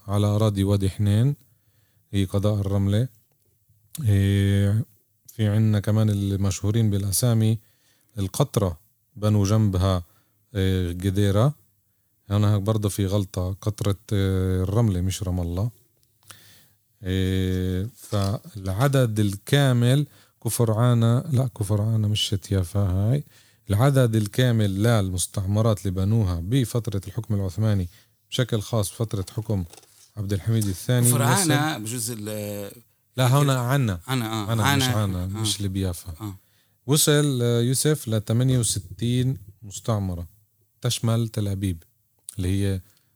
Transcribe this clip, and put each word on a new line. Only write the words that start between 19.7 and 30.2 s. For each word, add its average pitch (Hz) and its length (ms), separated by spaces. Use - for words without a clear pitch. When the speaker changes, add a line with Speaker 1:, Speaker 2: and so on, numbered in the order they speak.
Speaker 1:
كفر 110 280
عانا، 117 600
لا، 127 160
كفر 104 240
عانا 110 260
مش 104 120
شتيافا 98 600
هاي. 101 440
العدد 123 460
الكامل 107 640
للمستعمرات 101 1040
اللي 98 40
بنوها 95 540
بفترة 110 600
الحكم 107 280
العثماني، 98 540
بشكل 117 300
خاص 104 300
فترة 107 360
حكم 104 280
عبد 101 160